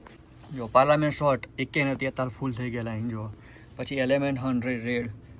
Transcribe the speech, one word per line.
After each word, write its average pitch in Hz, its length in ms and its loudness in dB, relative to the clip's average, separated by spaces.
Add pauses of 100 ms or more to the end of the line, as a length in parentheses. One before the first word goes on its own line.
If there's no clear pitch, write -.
(560)
જો 120 120 -6
પાર્લામેન્ટ 147 460 6
શોર્ટ 139 340 2 (120)
એકે 139 240 0
નથી, 135 240 -2
અત્યારે 131 220 -2
ફૂલ 131 220 -4
થઈ 123 180 -4
ગયેલા 117 220 -4
અહીં 113 180 -4
જો. 110 200 -6 (480)
પછી 131 180 -6
એલિમેન્ટ 135 440 2
હન્ડ્રેડ 123 440 -2
રેડ 120 260 -2 (300)